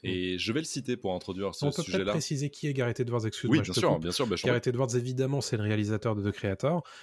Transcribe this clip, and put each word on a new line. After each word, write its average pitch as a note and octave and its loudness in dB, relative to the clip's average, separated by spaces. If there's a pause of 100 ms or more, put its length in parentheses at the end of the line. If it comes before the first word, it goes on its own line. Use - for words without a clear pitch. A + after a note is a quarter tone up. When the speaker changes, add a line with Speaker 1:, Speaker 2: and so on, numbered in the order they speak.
Speaker 1:
Mm. - -6
Speaker 2:
Et F#2 -2
je F#2+ -2
vais C#3+ 0
le E3 -4
citer B2+ -4
pour G2 -2
introduire F#2 -4
ce - -2
Speaker 1:
On C#3+ 4
peut - -4
peut-être E3+ -4
Speaker 2:
sujet-là. F#3+ 0
Speaker 1:
préciser D3 -2
qui - -8
est C#3+ -2
Gareth B2+ 0
Edwards, A#2+ 0
excuse-moi, A2+ 2
Speaker 2:
Oui, G2+ 4
Speaker 1:
je F3+ -6
Speaker 2:
bien - -4
Speaker 1:
te - 2
Speaker 2:
sûr, E3+ 4
Speaker 1:
coupe. F2 2
Speaker 2:
bien F2 -2
sûr, C3 0
bien F#2+ 0
sûr. B2 0
Speaker 1:
Gareth A#2+ 4
Edwards, B2 2
évidemment, C3 0
c'est - -2
le G#2+ 0
réalisateur G#2+ 2
de G2+ 0
The - 0
Creator. C3 0 (160)